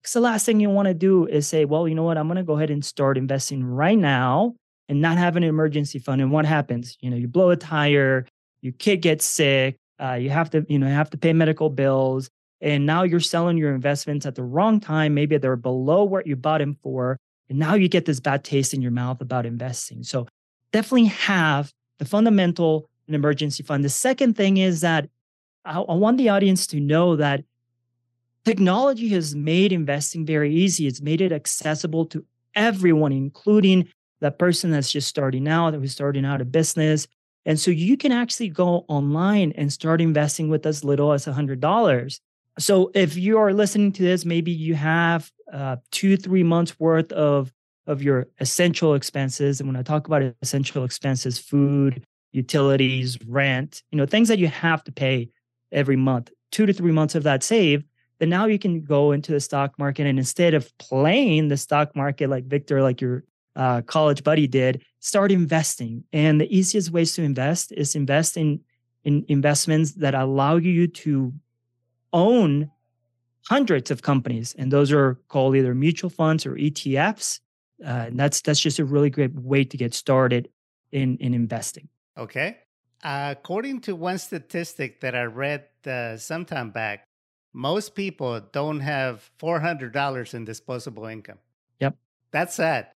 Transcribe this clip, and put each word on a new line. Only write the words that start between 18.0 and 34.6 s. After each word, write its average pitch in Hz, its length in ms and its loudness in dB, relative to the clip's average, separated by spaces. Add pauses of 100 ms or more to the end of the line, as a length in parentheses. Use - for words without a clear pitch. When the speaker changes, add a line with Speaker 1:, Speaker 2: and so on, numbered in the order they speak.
Speaker 1:
this 143 140 -2
bad 139 240 -2
taste 139 300 -2
in 135 80 -4
your 123 100 -2
mouth 123 300 -4
about 123 240 -4
investing. 120 560 -10
So 120 260 -6 (440)
definitely 220 380 4
have 156 640 0 (280)
the 147 60 -4
fundamental 175 840 2 (200)
and 151 80 -4
emergency 147 480 -2
fund. 143 200 -2
The 139 60 0
second 254 480 0
thing 196 200 2
is 185 240 2
that 160 280 0 (560)
I, 156 140 -6
I 165 160 -4
want 214 220 4
the 247 120 4
audience 196 380 2
to 151 120 -4
know 160 360 2
that 143 280 0 (1040)
technology 220 640 2
has 156 260 -2
made 170 360 2
investing 156 540 -2
very 151 280 0
easy. 170 340 2
It's 131 140 -6
made 156 180 -2
it 185 120 0
accessible 156 760 -4
to - 160 -10 (320)
everyone, 180 560 4
including 185 760 2 (320)
the 147 120 0
person 175 400 0